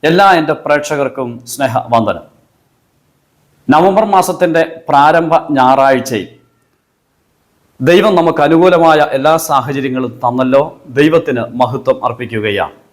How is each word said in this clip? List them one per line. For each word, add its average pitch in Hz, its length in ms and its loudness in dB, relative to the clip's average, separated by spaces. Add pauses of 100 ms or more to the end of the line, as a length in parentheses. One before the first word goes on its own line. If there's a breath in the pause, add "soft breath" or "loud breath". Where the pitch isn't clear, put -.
എല്ലാ 190 180 4 (120)
എൻ്റെ 156 160 -2 (100)
പ്രേക്ഷകർക്കും 143 640 -4 (240)
സ്നേഹവന്ദനം. 117 720 -2 (1500)
നവംബർ 190 300 2 (100)
മാസത്തിന്റെ 170 480 0 (260)
പ്രാരംഭ 156 440 2 (260)
ഞായറാഴ്ചയിൽ 127 720 0 (1600)
ദൈവം 202 300 4
നമുക്ക് 160 260 0
അനുകൂലമായ 165 540 4 (160)
എല്ലാ 147 180 2 (140)
സാഹചര്യങ്ങളും 131 640 -4 (120)
തന്നല്ലോ. 127 380 0 (380)
ദൈവത്തിന് 147 420 0 (200)
മഹത്വം 123 440 -2
അർപ്പിക്കുകയാണ്. 107 680 -6 (160)